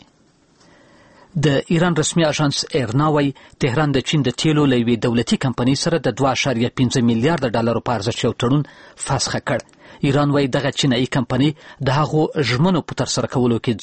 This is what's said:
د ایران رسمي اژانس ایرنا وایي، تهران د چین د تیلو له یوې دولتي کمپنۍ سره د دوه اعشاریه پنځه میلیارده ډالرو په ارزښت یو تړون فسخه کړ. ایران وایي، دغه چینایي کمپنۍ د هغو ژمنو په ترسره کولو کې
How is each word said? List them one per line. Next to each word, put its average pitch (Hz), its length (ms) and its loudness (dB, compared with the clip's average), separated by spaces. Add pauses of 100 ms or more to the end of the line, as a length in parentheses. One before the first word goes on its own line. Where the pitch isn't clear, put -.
(1400)
د 147 120 0 (200)
ایران 170 300 2
رسمي 160 280 0
اژانس 147 460 0
ایرنا 135 380 0
وایي، 147 240 2 (260)
تهران 147 320 0
د 131 80 2
چین 147 220 0
د 123 80 2 (140)
تیلو 151 220 2
له 131 100 2
یوې 117 240 2
دولتي 117 380 0
کمپنۍ 131 380 0
سره 165 220 -2
د 127 180 -2
دوه 131 140 0
اعشاریه 120 500 0
پنځه 123 300 2
میلیارده 127 400 0
ډالرو 117 380 -2
په 120 100 -2
ارزښت 107 260 -4
یو 117 100 0 (100)
تړون 139 200 2 (320)
فسخه - 540 -4
کړ. 131 100 -2 (480)
ایران 143 240 2
وایي، 139 160 2
دغه 123 240 -2
چینایي 131 440 0
کمپنۍ 139 360 0 (300)
د 131 80 0
هغو 147 320 0 (280)
ژمنو 151 320 2
په - 180 -12
ترسره 120 280 -2
کولو 120 320 0
کې - 120 -2 (120)